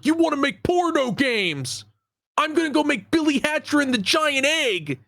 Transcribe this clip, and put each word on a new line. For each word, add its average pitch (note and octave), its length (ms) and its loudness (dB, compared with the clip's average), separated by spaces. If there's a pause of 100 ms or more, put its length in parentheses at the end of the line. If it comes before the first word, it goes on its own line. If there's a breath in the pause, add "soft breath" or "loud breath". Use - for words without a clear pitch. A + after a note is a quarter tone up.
You D4+ 120 2
wanna E4 220 2
make C#4 260 -2
porno E4 480 0
games? F#3 720 -2 (520)
I'm D#4 160 0
gonna D#4+ 160 0
go D4+ 140 0
make C#4+ 280 -2
Billy D4+ 280 2
Hatcher D4+ 420 0
and C4 120 0
the B3 40 0
Giant C#4 480 0
Egg. G#3+ 640 0